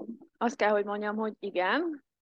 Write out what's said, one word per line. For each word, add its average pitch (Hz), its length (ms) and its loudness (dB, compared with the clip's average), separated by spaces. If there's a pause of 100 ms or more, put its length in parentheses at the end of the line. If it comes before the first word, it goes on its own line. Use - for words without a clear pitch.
(360)
Azt 233 200 0
kell, 208 140 4
hogy 208 140 4
mondjam, 208 320 -2
hogy 214 220 -2
igen. 226 640 0 (180)